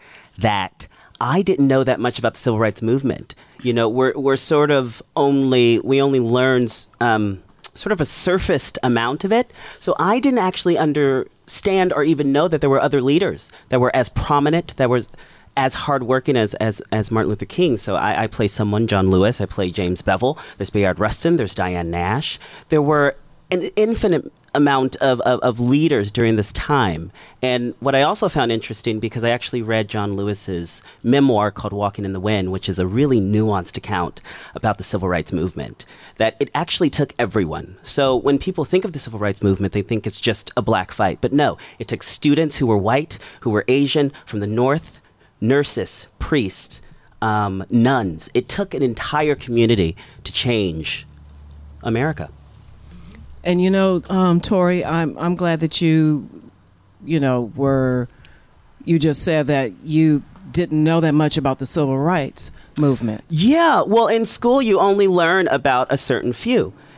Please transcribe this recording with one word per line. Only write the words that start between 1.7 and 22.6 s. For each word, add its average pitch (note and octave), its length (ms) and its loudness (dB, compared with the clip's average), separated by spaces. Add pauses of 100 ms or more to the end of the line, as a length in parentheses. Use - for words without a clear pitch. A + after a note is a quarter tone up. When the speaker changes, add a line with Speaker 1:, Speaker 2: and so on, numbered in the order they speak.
Speaker 1:
that B2+ 160 0
much A#2+ 200 -4
about A2+ 160 -2
the - 40 -10
civil A2 200 0
rights G#2+ 220 -2
movement. B2 520 -2 (300)
You B2 100 0
know, A#2 160 2
we're, B2+ 280 2
we're C3+ 200 0
sort D3 340 2
of B2+ 300 -2 (140)
only, C3 640 4
we C3+ 220 0
only C#3 180 2
learned, B2 680 0 (160)
um, G#2+ 420 0 (300)
sort - 180 -4
of F#3 100 -2
a C#3+ 40 -2
surfaced - 760 0
amount A#2+ 420 -2
of G3 80 -2
it. A#3+ 200 2 (280)
So - 200 0
I G3+ 200 2
didn't B3+ 200 2
actually F3+ 380 0
understand D3+ 1160 0
or D3 100 0
even C#3+ 280 2
know D3+ 160 2
that D#3+ 140 0
there C#3+ 80 2
were C3+ 100 4
other C#3 220 2
leaders C#3+ 500 0 (180)
that C3 100 2
were B2 160 2
as B2+ 140 0
prominent, D3+ 680 0
that C3 120 2
were B2 120 2 (540)
as C3+ 200 0
hardworking C3 600 0
as, G#2+ 180 0
as, A2 260 -2 (100)
as G#2+ 200 -2
Martin A2 180 0
Luther G#2 160 -4
King. D#3+ 320 0
So G2+ 180 -4
I, F#2 280 0
I A2 40 -2
play G#2+ 200 -2
someone, G#2+ 380 0
John F#2+ 240 2
Lewis. F#2+ 320 4
I G2 60 -4
play F#2 240 -4
James F2+ 320 -4
Bevel. G#2 340 0 (200)
There's G2 120 -6
Bayard G2 300 0
Rustin. E3 380 0
There's A2 180 -4
Diane F2+ 340 -4
Nash. F2+ 500 -2 (300)